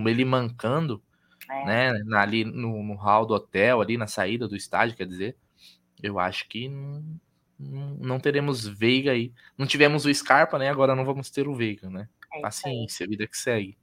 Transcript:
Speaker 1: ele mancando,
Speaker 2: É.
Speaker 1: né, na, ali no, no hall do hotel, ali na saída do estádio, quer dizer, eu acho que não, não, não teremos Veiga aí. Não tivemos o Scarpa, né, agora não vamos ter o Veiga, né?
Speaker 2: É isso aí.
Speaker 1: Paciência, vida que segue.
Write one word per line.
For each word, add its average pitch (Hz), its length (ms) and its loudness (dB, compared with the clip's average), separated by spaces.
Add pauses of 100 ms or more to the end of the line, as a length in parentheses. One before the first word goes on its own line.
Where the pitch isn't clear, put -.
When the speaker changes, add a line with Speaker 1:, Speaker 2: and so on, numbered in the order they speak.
Speaker 1:
ele 117 160 4
mancando, 127 800 0 (480)
Speaker 2:
É. 135 160 -6
Speaker 1:
né, 123 280 2 (120)
na, 110 160 2
ali 107 240 0
no, 110 380 -6
no 104 120 -6
hall 104 300 4
do 110 80 0
hotel, 107 480 2
ali 110 160 0
na 113 100 -4
saída 107 400 -2
do 101 80 -8
estádio, 104 400 -2
quer 95 120 -8
dizer, 92 280 -6 (640)
eu 101 180 -4
acho 92 280 -4
que 123 220 -10
não, 139 340 -10 (560)
não, 139 360 -10
não 127 240 -4
teremos 143 460 0
Veiga 123 460 2
aí. 120 220 0 (240)
Não 135 100 -2
tivemos 147 380 4
o 147 80 4
Scarpa, 147 440 4
né, 135 120 0
agora 135 260 4
não 131 80 0
vamos 135 260 -4
ter 139 180 -2
o 143 80 -4
Veiga, 107 340 -4
né? 92 120 -10
Speaker 2:
É 110 60 -12
isso - 280 -20
aí. 151 60 -10
Speaker 1:
Paciência, 117 680 -6
vida 107 200 -6
que - 100 -14
segue. 104 460 -2